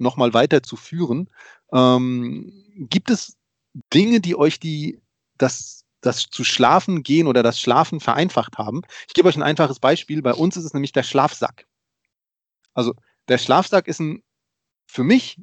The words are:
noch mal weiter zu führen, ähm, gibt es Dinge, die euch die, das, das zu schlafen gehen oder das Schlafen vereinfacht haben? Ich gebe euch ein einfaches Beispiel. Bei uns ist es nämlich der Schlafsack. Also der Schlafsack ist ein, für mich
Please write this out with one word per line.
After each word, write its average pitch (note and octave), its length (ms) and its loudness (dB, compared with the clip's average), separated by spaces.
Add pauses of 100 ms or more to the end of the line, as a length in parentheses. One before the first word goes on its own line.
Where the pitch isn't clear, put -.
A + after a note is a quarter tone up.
noch B2 140 -2
mal A#2+ 180 2
weiter C#3 280 4
zu - 140 -14
führen, E3 540 -4 (420)
ähm, B2+ 800 0 (380)
gibt F#3+ 200 -2
es - 260 -4 (580)
Dinge, G#3+ 260 4
die F3 160 -4
euch D3 240 0
die, D#3 400 -8 (380)
das, - 460 -4 (160)
das - 280 -4
zu - 160 -8
schlafen D#3+ 600 2
gehen D#3+ 220 2
oder B2 160 2
das A#2 180 0
Schlafen D3 400 0
vereinfacht - 580 -2
haben? A2 240 -8 (240)
Ich - 80 -18
gebe F3 140 4
euch D3+ 80 4
ein D3 60 -4
einfaches D3 380 0
Beispiel. D3+ 420 0
Bei B2 120 2
uns E3+ 220 0
ist E3+ 80 -8
es D#3 100 -10
nämlich C#3 180 -6
der D#3 120 0
Schlafsack. - 600 -2 (1080)
Also A#2+ 200 -2 (340)
der B2+ 100 2
Schlafsack F3+ 500 0
ist E3 120 -6
ein, D#3 220 -6 (640)
für - 180 -4
mich A3+ 380 2